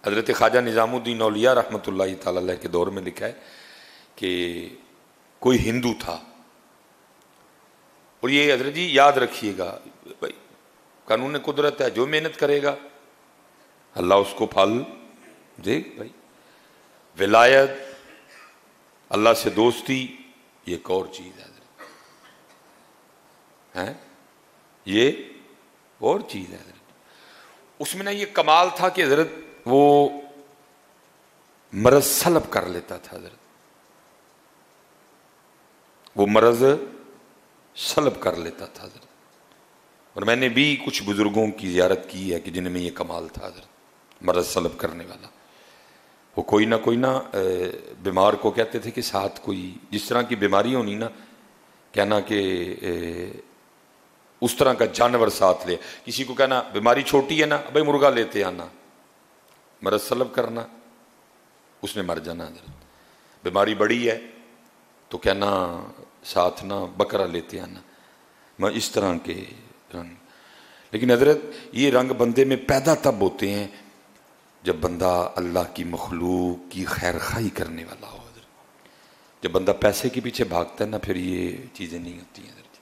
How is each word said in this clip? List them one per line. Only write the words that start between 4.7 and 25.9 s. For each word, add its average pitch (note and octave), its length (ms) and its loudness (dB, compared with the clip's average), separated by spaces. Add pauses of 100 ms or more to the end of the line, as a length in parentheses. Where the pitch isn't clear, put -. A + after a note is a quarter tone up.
कोई B2 180 4
हिंदू A#2 360 0
था, E2+ 200 -10 (2000)
और B2 60 0
ये C#3+ 220 4
हज़रत C3 220 0
जी F3 200 -2
याद C3+ 260 8
रखिएगा G2+ 460 -4 (560)
भाई, - 120 -8 (720)
कानून C3 320 0
कुदरत C#3+ 420 0
है, B2 100 2
जो A#2+ 160 0
मेहनत D#3 280 -2
करेगा C#3+ 400 0 (1200)
अल्लाह F#2 240 4
उसको G2+ 280 0
फल G#2+ 380 2 (760)
दे A#2 180 -2 (200)
भाई। A2 140 -14 (1080)
विलायत, A#2+ 540 6 (1400)
अल्लाह G#2+ 240 4
से A2+ 160 -2
दोस्ती, A#2 480 0 (680)
ये F2 80 -6
एक - 160 -14
और F#2 180 0
चीज़ F#2 240 -18
है - 100 -20
हज़रत, - 440 -20 (1900)
हैं? F#2+ 260 -8 (880)
ये G#2+ 180 4 (960)